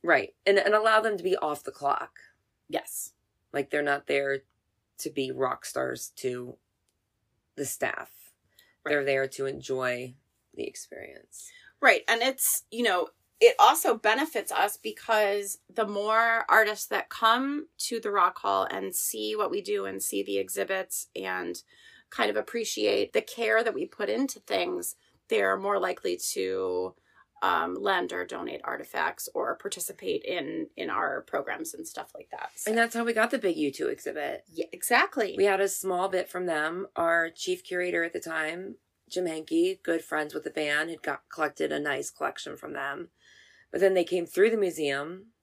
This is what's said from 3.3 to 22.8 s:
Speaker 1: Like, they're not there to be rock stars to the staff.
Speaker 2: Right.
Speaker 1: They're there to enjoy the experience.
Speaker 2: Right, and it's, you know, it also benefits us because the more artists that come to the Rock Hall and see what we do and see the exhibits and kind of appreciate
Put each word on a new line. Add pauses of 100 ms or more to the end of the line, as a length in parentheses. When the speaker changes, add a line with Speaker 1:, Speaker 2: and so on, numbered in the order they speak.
Speaker 1:
Like,
they're
not
there (580)
to
be
rock
stars
to (1000)
the
staff. (760)
Speaker 2:
Right.
Speaker 1:
They're
there
to
enjoy (400)
the
experience. (300)
Speaker 2:
Right,
and
it's,
you
know, (320)
it
also
benefits
us
because (160)
the
more
artists
that
come (120)
to
the
Rock
Hall
and
see
what
we
do
and
see
the
exhibits
and (500)
kind
of
appreciate